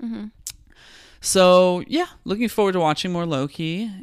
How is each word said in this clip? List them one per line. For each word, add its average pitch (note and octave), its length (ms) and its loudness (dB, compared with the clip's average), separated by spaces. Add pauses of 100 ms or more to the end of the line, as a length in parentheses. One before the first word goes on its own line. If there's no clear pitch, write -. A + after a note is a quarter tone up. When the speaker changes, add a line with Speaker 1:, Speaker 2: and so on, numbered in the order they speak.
Speaker 1:
Mm-hmm. A3+ 220 -10 (960)
Speaker 2:
So, F3+ 680 4
yeah, E4+ 200 -2 (180)
looking G#3+ 240 -2
forward G3+ 240 0
to F3+ 80 0
watching D#3+ 320 0
more E3+ 140 -4
Loki E3 640 -4 (120)